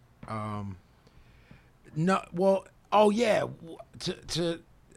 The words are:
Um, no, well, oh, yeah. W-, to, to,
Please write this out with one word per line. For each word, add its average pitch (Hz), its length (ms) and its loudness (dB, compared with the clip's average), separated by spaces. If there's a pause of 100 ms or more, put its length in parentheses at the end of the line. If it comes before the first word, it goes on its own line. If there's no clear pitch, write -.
(280)
Um, 104 500 -8 (1200)
no, 180 360 0
well, 190 360 0 (240)
oh, 208 180 8
yeah. 208 300 4
W-, 139 380 -8 (220)
to, - 140 -6
to, 170 460 -4 (380)